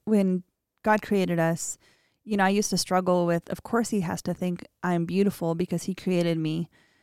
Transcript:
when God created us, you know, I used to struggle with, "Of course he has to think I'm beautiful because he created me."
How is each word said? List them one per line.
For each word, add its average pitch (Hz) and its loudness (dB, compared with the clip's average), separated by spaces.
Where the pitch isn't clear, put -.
when 190 2
God 214 4
created 180 0
us, 165 -2
you 214 -4
know, 196 4
I 190 4
used 202 2
to 190 0
struggle 180 2
with, 170 0
"Of - -8
course 233 -2
he 208 0
has 180 -4
to 180 -2
think 180 -6
I'm 175 0
beautiful 175 0
because 175 -2
he 190 -6
created 170 0
me." 160 -2